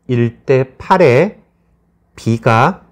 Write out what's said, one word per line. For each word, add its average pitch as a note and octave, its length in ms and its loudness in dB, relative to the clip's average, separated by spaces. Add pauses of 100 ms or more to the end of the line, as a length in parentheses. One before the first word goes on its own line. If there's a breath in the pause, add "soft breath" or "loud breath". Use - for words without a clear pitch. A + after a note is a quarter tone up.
일 A#2 380 -4
대 C3 320 -2
팔의 F3 600 0 (760)
비가 A#2 680 -2 (100)